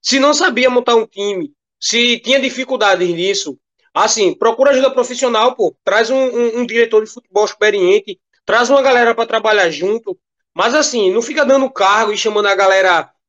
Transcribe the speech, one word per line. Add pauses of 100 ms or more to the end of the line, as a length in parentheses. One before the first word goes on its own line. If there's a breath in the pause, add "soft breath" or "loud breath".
Se
não
sabia
montar
um
time, (280)
se
tinha
dificuldades
nisso, (360)
assim,
procura
ajuda
profissional,
pô.
Traz
um,
um,
um
diretor
de
futebol
experiente, (240)
traz
uma
galera
pra
trabalhar
junto. (340)
Mas,
assim,
não
fica
dando
cargo
e
chamando
a
galera, (180)